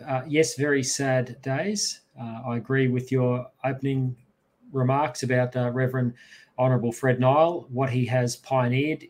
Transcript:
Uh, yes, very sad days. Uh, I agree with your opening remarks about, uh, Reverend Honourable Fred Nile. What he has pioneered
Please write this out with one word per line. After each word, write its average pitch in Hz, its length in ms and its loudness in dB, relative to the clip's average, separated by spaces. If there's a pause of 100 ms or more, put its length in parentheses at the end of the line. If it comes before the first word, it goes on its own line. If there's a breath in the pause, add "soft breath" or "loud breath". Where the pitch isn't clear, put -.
Uh, 131 220 -4
yes, 156 280 2
very 139 280 0
sad 131 580 -2
days. 180 600 -4 (180)
Uh, 117 280 -12
I 120 100 -2
agree 131 300 2
with 123 240 -2
your 123 340 2 (180)
opening 135 520 -2 (560)
remarks 135 520 0
about, 127 320 0
uh, 123 160 0
Reverend 127 420 0 (460 loud breath)
Honourable 123 320 2
Fred 127 280 0
Nile. 147 500 4
What 131 200 -2
he 120 180 0
has 123 280 0
pioneered 131 760 0